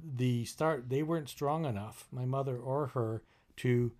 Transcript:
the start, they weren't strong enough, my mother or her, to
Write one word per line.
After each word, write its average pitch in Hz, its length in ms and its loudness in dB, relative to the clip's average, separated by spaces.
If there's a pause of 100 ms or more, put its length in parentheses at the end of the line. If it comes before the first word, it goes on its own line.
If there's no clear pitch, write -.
the 123 420 0
start, 147 440 0
they 135 140 2
weren't 156 240 -2
strong 151 360 0
enough, 107 460 -4
my 127 140 -4
mother 135 340 0
or 131 300 -2
her, 113 340 -2 (360)
to 120 420 4